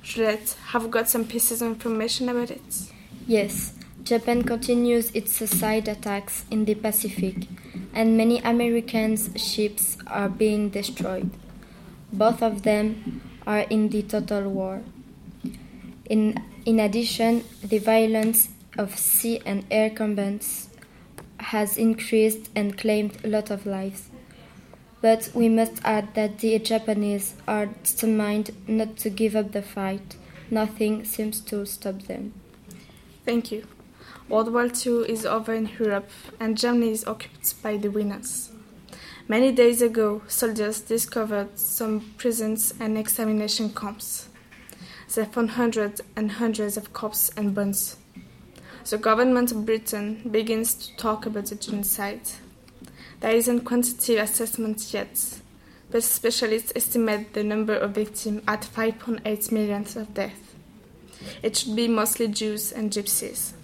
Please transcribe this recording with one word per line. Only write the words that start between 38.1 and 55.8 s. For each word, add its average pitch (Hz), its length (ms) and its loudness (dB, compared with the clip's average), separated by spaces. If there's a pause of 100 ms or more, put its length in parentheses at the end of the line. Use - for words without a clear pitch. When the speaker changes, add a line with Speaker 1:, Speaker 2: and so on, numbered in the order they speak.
Speaker 1:
Many 247 240 6
days 240 280 8
ago, 220 480 2
soldiers 220 540 -2
discovered 214 800 -2
some 214 580 -2
prisons 220 640 0
and 214 180 0
examination 214 800 0
camps. - 540 -8 (840)
They 214 120 0
found 220 260 0
hundreds 226 500 0 (140)
and 214 160 -2
hundreds 214 460 -2
of - 160 -10
corpses - 440 -2
and 208 160 0
bones. 202 440 -2 (920)
The 214 80 -2
government 240 540 4
of 214 160 -2
Britain 220 640 -2
begins 226 420 0
to - 220 -10
talk 214 320 -2
about 208 200 -4
the 208 80 -8
genocide. 208 680 -4 (1000)
There 226 100 2
isn't 240 300 4
quantitative 240 580 2
assessment 214 760 -2
yet, - 460 -4 (500)